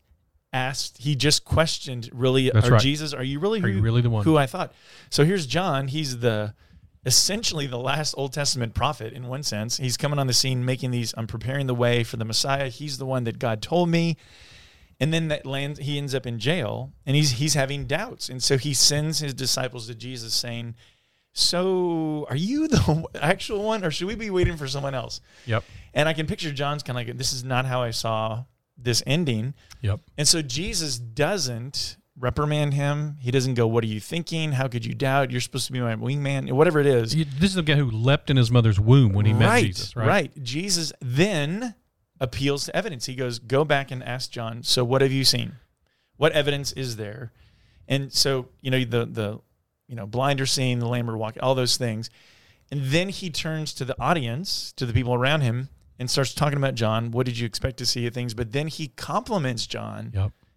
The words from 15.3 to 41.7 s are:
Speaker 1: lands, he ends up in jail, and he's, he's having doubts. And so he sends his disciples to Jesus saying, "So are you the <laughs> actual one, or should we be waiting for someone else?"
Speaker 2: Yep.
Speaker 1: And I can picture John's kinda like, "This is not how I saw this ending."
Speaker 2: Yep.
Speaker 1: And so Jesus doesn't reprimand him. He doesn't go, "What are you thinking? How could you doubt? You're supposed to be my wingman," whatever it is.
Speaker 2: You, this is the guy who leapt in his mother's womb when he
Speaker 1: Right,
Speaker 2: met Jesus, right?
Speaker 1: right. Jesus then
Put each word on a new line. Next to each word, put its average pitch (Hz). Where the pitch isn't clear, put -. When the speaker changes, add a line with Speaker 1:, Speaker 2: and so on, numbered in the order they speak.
Speaker 1:
lands, 139
he 143
ends 143
up 131
in 117
jail, 117
and 139
he's, 151
he's 143
having 139
doubts. 180
And 127
so 139
he 135
sends 147
his 143
disciples 127
to 120
Jesus 113
saying, 117
"So 170
are 123
you 269
the 165
<laughs> -
actual 196
one, 220
or 165
should 170
we 214
be 214
waiting 175
for 143
someone 139
else?" 117
Speaker 2:
Yep. 110
Speaker 1:
And 147
I 165
can 156
picture 170
John's 143
kinda 123
like, 120
"This 127
is 127
not 127
how 127
I 117
saw 110
this 120
ending." 135
Speaker 2:
Yep. 107
Speaker 1:
And 147
so 170
Jesus 151
doesn't 127
reprimand 147
him. 147
He 123
doesn't 131
go, 117
"What 113
are 110
you 107
thinking? 160
How 135
could 117
you 117
doubt? 135
You're 123
supposed 123
to -
be 127
my 113
wingman," 135
whatever 151
it 139
is. 120
Speaker 2:
You, 160
this 143
is 190
the 180
guy 151
who 143
leapt 120
in 139
his 120
mother's 113
womb 113
when 104
he 107
Speaker 1:
Right, 107
Speaker 2:
met 226
Jesus, -
right? 113
Speaker 1:
right. 160
Jesus 160
then 170